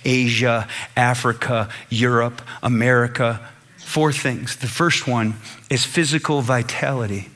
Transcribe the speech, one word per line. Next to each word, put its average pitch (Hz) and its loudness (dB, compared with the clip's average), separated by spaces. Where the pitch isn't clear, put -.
Asia, 120 2
Africa, 120 2
Europe, 120 2
America. 120 2
Four 156 2
things. 127 -4
The 131 -6
first 165 0
one 113 0
is 131 0
physical 151 0
vitality. 120 -2